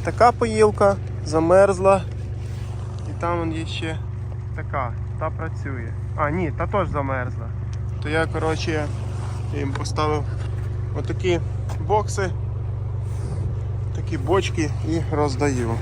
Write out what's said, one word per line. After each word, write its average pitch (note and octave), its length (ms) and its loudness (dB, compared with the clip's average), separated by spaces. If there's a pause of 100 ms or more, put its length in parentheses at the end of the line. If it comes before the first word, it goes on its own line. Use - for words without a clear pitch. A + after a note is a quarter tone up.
така A#3+ 280 6
поїлка, G#3+ 640 4 (300)
замерзла. F#3 760 6 (1080)
І - 120 -4
там E3+ 180 0
вон E3 120 0
є E3 140 -2
ще D#3+ 320 -4 (580)
така, C#3 380 -2 (260)
та D#3 100 0
працює. D3 640 -4 (220)
А, D3+ 140 2
ні, D#3+ 280 0
та E3 100 0
теж F#3+ 220 2
замерзла. C3 580 -2 (560)
То D3 60 -2
я, D#3+ 160 4
коротше, D#3 600 0 (720)
їм C#3 160 0
поставив D3+ 500 2 (760)
отакі E3+ 400 2 (480)
бокси, G3+ 440 2 (1600)
такі - 220 -2
бочки E3+ 520 2 (200)
і D#3+ 260 0
роздаю. C#3 560 2 (100)